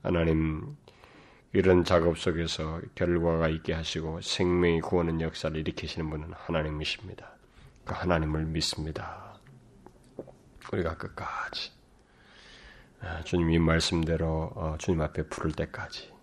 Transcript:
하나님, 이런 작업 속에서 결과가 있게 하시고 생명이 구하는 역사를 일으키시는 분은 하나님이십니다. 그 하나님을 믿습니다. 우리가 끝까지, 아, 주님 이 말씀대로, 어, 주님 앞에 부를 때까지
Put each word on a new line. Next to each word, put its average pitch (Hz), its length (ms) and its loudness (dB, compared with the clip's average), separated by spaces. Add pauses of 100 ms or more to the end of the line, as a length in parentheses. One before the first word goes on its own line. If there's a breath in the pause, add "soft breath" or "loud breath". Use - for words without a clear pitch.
하나님, 80 720 2 (760 loud breath)
이런 90 300 6
작업 85 360 4
속에서 82 640 -2 (120)
결과가 85 560 2
있게 80 240 -2
하시고 80 480 -4
생명이 87 600 4
구하는 82 400 0
역사를 80 360 -4
일으키시는 80 520 -6
분은 78 240 -8
하나님이십니다. 78 960 -4 (540 loud breath)
그 - 80 -6
하나님을 80 520 0
믿습니다. - 920 -6 (1300)
우리가 82 260 -2
끝까지, - 760 -8 (1300 loud breath)
아, 85 240 -10
주님 85 280 2
이 82 80 8
말씀대로, 80 960 2
어, 80 220 -4
주님 82 240 0
앞에 76 260 -2
부를 - 260 -4
때까지 - 580 -8 (100)